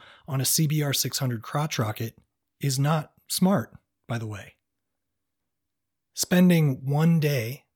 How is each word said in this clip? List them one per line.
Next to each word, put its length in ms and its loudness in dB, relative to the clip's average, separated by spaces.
on 100 -4
a 60 -2
C 220 0
B 160 0
R 100 -2
six 280 -4
hundred 200 -2
crotch 380 -4
rocket 400 -6
is 180 -2
not 340 -2
smart, 440 2
by 120 -6
the 80 -6
way. 300 -12
Spending 720 2
one 340 2
day 460 -2